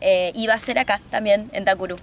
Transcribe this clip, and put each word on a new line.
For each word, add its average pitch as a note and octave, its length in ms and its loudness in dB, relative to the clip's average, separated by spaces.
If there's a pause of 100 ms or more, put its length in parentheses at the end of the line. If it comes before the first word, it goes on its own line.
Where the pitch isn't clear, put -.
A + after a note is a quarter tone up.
eh, F3+ 340 2
y A3+ 120 -4
va A3 80 4
a A3 60 -2
ser B3 180 -2
acá G#3+ 220 0 (100)
también G#3+ 420 0
en G3+ 120 -6
Tacurú. F#3 380 -2